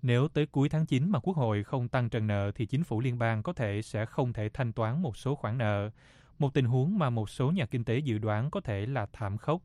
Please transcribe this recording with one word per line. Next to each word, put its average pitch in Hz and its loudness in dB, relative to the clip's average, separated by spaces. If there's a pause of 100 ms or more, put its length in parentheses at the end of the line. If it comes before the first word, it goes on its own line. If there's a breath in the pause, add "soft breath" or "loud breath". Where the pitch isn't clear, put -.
Nếu 123 4
tới 147 2
cuối 147 2
tháng 160 0
chín 139 2
mà 180 2
Quốc 180 0
hội 107 2
không 123 -2
tăng 120 0
trần 110 0
nợ 101 2
thì 117 -2
chính 143 0
phủ 117 -2
liên 123 -2
bang 113 0
có 175 -4
thể 104 -2
sẽ 110 -4
không 123 -2
thể 107 -2
thanh 117 -4
toán 117 0
một 135 -4
số 131 -2
khoản 113 -4
nợ, 104 0 (500 loud breath)
một 139 2
tình 139 4
huống 131 2
mà 147 2
một 110 -2
số 131 0
nhà 175 0
kinh 123 -4
tế 113 0
dự 135 0
đoán 110 0
có 196 -4
thể 101 -4
là 123 -4
thảm 101 -4
khốc. 160 -2